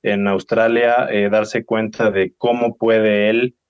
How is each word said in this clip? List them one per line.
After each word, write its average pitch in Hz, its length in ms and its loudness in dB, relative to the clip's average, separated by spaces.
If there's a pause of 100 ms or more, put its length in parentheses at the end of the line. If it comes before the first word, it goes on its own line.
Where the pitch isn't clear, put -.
en 101 260 -2
Australia, 117 800 0
eh, 101 200 0
darse 107 360 -2
cuenta 110 460 -2
de 95 260 -2
cómo 120 400 -2
puede 110 520 2
él 120 260 -2 (140)